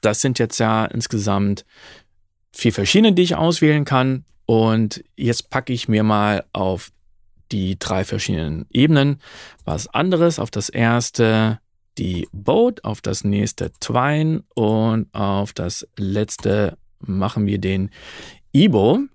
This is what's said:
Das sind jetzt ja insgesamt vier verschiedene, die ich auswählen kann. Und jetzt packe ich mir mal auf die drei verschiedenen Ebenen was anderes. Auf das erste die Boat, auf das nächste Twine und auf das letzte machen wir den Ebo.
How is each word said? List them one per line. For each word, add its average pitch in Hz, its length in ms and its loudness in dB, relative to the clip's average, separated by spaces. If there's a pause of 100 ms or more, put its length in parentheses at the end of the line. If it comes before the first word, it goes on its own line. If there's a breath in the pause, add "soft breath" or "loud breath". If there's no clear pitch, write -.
Das 104 200 0
sind 131 160 0
jetzt - 220 -2
ja 110 260 2
insgesamt 101 800 -2 (840 loud breath)
vier - 200 0
verschiedene, 196 420 4
die 180 100 4
ich 170 120 0
auswählen 156 480 2
kann. 131 420 0 (200)
Und 113 580 2 (120)
jetzt - 340 -2
packe 127 240 -4
ich 120 140 -6
mir 107 160 2
mal 104 500 2
auf 95 380 -4 (600)
die 95 280 -4
drei 92 260 -4
verschiedenen 80 640 -6
Ebenen 143 500 2 (460 loud breath)
was - 220 -4
anderes. 170 500 2
Auf - 140 -6
das - 180 -6
erste 113 920 2 (380)
die 90 340 -4
Boat, 196 520 0
auf 107 180 -6
das - 220 -6
nächste 104 560 -2
Twine 147 640 0 (100)
und 110 600 0
auf 101 380 -2
das - 340 -6 (100)
letzte 101 800 -2 (220)
machen 101 480 -2
wir 101 100 0
den 95 320 -2 (640 loud breath)
Ebo. 143 480 4 (160)